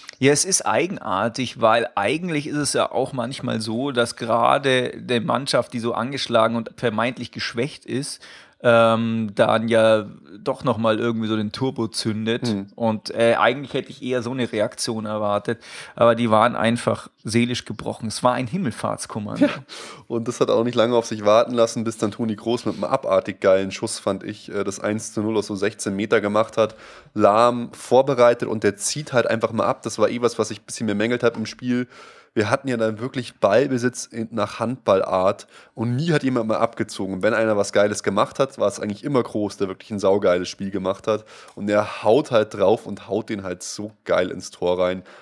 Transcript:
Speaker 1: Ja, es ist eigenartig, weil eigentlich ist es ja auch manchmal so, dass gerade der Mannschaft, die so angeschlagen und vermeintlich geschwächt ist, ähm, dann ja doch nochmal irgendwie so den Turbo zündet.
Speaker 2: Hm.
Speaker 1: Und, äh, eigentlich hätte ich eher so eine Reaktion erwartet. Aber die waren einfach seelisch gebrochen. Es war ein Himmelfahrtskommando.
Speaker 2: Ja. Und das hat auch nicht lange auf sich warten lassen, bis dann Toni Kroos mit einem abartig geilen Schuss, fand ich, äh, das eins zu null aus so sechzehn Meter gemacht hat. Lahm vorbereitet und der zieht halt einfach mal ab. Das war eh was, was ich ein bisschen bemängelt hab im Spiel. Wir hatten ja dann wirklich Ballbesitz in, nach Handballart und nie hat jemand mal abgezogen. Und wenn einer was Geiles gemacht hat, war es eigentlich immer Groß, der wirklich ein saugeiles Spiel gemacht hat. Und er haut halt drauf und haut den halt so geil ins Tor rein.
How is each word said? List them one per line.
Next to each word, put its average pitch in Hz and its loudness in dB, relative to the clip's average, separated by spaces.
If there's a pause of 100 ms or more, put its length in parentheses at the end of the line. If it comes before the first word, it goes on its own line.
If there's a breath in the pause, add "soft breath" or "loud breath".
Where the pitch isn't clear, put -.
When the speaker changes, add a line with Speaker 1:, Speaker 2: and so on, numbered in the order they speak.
(180 loud breath)
Speaker 1:
Ja, 135 6
es 143 2
ist 185 -2
eigenartig, 117 -2
weil 110 4
eigentlich 147 -2
ist 143 -6
es 143 -2
ja 120 0
auch 131 -2
manchmal 120 -6
so, 117 -4
dass 120 0
gerade 127 2
der 117 -2
Mannschaft, 123 0
die 120 -6
so 113 -2
angeschlagen 117 0
und 117 -4
vermeintlich 117 -4
geschwächt - -6
ist, - -8 (420 loud breath)
ähm, 113 4
dann 113 2
ja 110 4 (320)
doch 131 -6
nochmal 110 0
irgendwie 113 -2
so 110 -2
den 107 -2
Turbo 131 -4
zündet. 110 -4
Speaker 2:
Hm. 98 -2
Speaker 1:
Und, 110 -2
äh, 117 4
eigentlich 123 0
hätte 131 -4
ich - -16
eher 123 -2
so 117 -6
eine 127 -4
Reaktion 110 -2
erwartet. 107 -2 (360 loud breath)
Aber 117 6
die 117 0
waren 107 4
einfach 110 0 (160)
seelisch 120 0
gebrochen. 110 -8
Es - -8
war 123 4
ein 127 -4
Himmelfahrtskommando. 110 -4
Speaker 2:
Ja. 254 2 (560 loud breath)
Und 117 -4
das 120 -6
hat 147 2
auch 110 4
nicht 120 -2
lange 120 4
auf 117 2
sich 107 -6
warten 113 4
lassen, 117 2
bis 113 -4
dann 107 0
Toni 110 -4
Kroos 117 -2
mit 101 -4
einem 92 -4
abartig - 0
geilen 95 4
Schuss, - -6
fand 98 -2
ich, 107 -12
äh, 101 -4
das 95 -6
eins 107 -4
zu 110 -4
null 110 0
aus 101 -4
so 104 -6
sechzehn 101 -2
Meter 107 2
gemacht 104 0
hat. 110 0 (380 loud breath)
Lahm 117 4
vorbereitet 123 4
und 110 -4
der 101 2
zieht - -6
halt 120 4
einfach 113 0
mal 110 0
ab. 131 -2
Das - -8
war 107 4
eh 120 -2
was, 117 0
was 107 -2
ich 110 -12
ein - -20
bisschen - -8
bemängelt 110 0
hab 117 2
im 110 -6
Spiel. 123 -4 (460 loud breath)
Wir 104 0
hatten 135 -2
ja 123 -2
dann 110 -2
wirklich 123 -8
Ballbesitz 123 2
in, 113 -8
nach 104 -4
Handballart 101 0 (280 loud breath)
und 120 -2
nie 165 0
hat 147 2
jemand 127 0
mal 110 0
abgezogen. 101 -4
Und 92 -6
wenn 107 2
einer 110 2
was 101 -2
Geiles 104 2
gemacht 104 0
hat, 135 -2
war 104 2
es - -6
eigentlich 104 -6
immer 139 2
Groß, 104 -4
der 98 -2
wirklich - -12
ein 107 -6
saugeiles 95 2
Spiel 98 -8
gemacht 95 -4
hat. 107 -2 (280 loud breath)
Und 104 -6
er 104 0
haut 123 4
halt 110 2
drauf 101 2
und 104 -12
haut 107 -4
den 104 -6
halt 90 -8
so 107 -12 (120)
geil 90 0
ins 90 -10
Tor 90 -2
rein. 92 0 (200 loud breath)